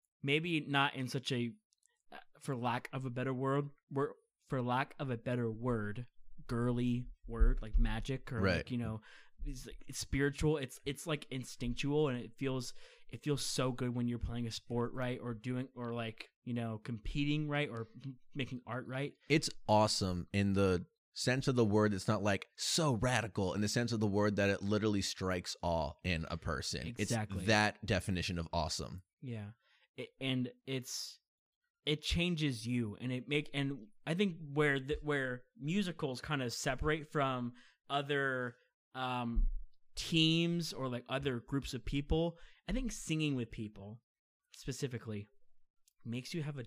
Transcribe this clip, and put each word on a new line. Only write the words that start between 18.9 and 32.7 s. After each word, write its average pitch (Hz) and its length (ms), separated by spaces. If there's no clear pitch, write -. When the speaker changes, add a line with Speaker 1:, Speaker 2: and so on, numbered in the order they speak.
Speaker 2:
It's 156 200
awesome 104 640
in 101 220
the 92 300
sense 131 320
of 135 80
the 120 100
word. 107 300
It's 92 140
not, 107 140
like, 101 340
so 151 380
radical 107 600
in 101 60
the 104 80
sense 120 240
of 110 80
the 107 80
word 104 280
that 101 140
it 95 100
literally 101 420
strikes 92 600
awe 82 300
in 82 280
a 85 60
person. 73 520
Speaker 1:
Exactly. 104 400
Speaker 2:
It's 87 80
that 104 400
definition 90 540
of 82 120
awesome. 78 500
Speaker 1:
Yeah, 110 280
a-, 127 100
and 131 300
it's, - 520
it 151 160
changes 156 640
you, 117 340